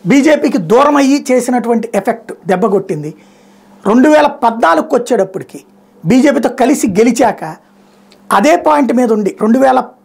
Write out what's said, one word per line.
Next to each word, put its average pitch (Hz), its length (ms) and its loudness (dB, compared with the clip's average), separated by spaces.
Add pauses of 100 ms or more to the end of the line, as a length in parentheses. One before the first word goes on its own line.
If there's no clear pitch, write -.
బీజేపీకి 277 540 2 (120)
దూరం 285 240 2
అయ్యి 277 220 2 (120)
చేసినటువంటి 240 640 -2
ఎఫెక్ట్ - 380 -4 (140)
దెబ్బ 185 180 0 (120)
కొట్టింది. 151 360 -6 (720)
రెండు 240 240 2
వేల 302 180 4 (180)
పద్నాలుగుకి 240 500 0
వచ్చేటప్పటికి 196 640 -4 (440)
బీజేపీతో 240 480 2 (100)
కలిసి 277 240 0 (120)
గెలిచాక 226 460 0 (880)
అదే 247 240 2
పాయింట్ 294 360 0
మీద 240 200 0
ఉండి 208 300 -2
రెండు 226 160 2
వేల 262 240 2 (220)